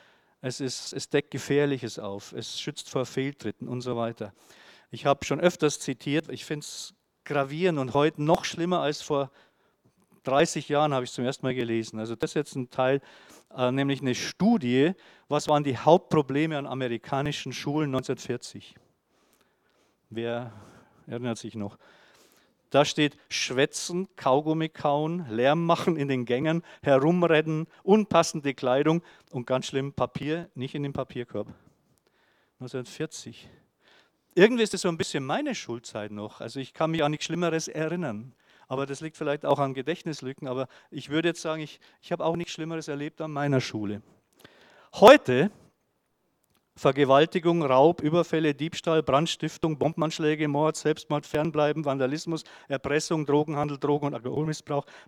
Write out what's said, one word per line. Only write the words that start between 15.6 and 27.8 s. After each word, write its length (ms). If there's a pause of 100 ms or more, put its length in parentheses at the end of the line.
die 140
Hauptprobleme 800
an 80
amerikanischen 880
Schulen 380
neunzehnhundertvierzig? 840 (1300)
Wer 420 (560)
erinnert 300
sich 180
noch? 220 (920)
Da 160
steht 320 (120)
Schwätzen, 840
Kaugummi 540
kauen, 600
Lärm 360
machen 320
in 100
den 180
Gängen, 380 (180)
herumrennen, 880 (160)